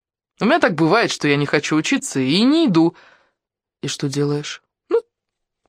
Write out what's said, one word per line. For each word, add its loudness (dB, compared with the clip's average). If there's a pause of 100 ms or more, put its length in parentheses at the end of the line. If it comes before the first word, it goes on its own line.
(400)
«У 0
меня 2
так 2
бывает, 2
что -4
я 2
не 0
хочу -2
учиться -2
и 0
не 2
иду». 2 (840)
«И -6
что -6
делаешь?» -6 (260)
«Ну, 0 (680)